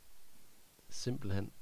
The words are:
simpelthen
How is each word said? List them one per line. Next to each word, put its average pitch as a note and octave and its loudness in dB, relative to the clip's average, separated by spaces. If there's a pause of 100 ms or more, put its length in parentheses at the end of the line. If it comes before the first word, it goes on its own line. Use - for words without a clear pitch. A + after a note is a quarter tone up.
(920)
simpelthen G2 4